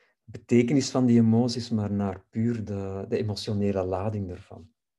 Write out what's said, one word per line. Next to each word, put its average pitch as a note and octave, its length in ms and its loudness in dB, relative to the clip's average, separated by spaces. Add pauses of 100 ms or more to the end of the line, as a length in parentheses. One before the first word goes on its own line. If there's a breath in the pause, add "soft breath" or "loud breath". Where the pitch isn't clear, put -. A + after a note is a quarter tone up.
(240 soft breath)
betekenis B2 640 2
van B2+ 160 2
die A#2 140 6
emoties, A#2 500 2
maar G#2 220 -2
naar G2+ 380 -2
puur A2+ 360 -2
de, G2 440 -8
de - 80 -2
emotionele G2+ 680 -2
lading F#2+ 440 -4
ervan. F#2 400 -16 (300)